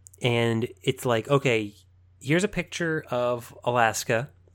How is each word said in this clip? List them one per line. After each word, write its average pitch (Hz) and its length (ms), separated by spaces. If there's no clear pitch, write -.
And 117 460
it's - 240
like, 113 240
"Okay, 113 440
here's 160 220
a 208 60
picture 165 600
of 123 540
Alaska." 120 680